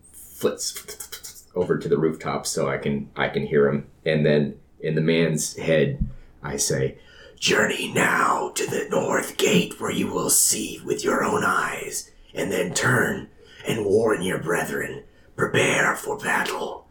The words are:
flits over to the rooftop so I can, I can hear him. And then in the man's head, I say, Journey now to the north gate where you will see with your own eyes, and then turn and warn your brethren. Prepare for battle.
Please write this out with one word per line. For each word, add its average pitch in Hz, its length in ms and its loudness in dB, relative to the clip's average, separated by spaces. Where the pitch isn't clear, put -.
flits - 1300 -8
over 80 240 0
to 82 100 -6
the 73 100 4
rooftop 76 480 -2
so 73 220 -2
I 67 100 -2
can, 71 380 -4
I 69 120 0
can 69 180 -2
hear 71 220 4
him. 71 200 -2
And 78 200 2
then 73 340 2
in 80 140 -2
the 78 60 2
man's 80 560 2
head, 73 500 2
I 71 140 -8
say, 67 420 -2
Journey - 540 2
now - 600 2
to - 120 -2
the - 240 -4
north - 460 0
gate - 440 2
where - 100 -4
you - 160 0
will - 240 -2
see - 540 2
with - 200 -2
your - 180 2
own - 220 0
eyes, - 680 -2
and 92 180 -2
then 90 220 0
turn 104 560 0
and 113 180 -2
warn 101 380 4
your 90 160 -2
brethren. - 640 -4
Prepare - 600 2
for - 200 -6
battle. - 760 -4